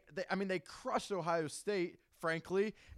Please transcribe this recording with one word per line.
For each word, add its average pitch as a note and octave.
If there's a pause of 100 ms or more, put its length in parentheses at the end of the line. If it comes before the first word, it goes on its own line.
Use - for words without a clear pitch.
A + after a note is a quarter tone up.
(120)
they, F3
I G3
mean, G3
they F#3
crushed -
Ohio E3+
State, F3+ (220)
frankly. F3 (240)